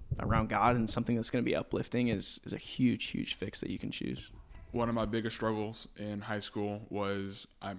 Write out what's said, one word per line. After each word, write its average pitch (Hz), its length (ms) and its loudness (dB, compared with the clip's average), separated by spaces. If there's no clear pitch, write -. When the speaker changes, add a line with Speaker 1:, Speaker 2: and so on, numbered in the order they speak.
Speaker 1:
around 110 280 4
God 110 300 6
and 110 120 2
something 120 280 2
that's 110 120 0
gonna 123 140 2
be 78 120 4
uplifting - 520 0
is, 101 380 2
is - 80 -6
a - 40 -4
huge, - 500 2
huge - 260 -2
fix - 260 -4
that - 100 -2
you - 80 -4
can - 140 -4
choose. - 400 -4
Speaker 2:
One 117 160 0
of 117 80 0
my 110 100 2
biggest 110 300 0
struggles 110 520 -2
in 104 240 -4
high 104 180 -4
school 104 500 -4
was 98 580 -2
I, 101 180 -6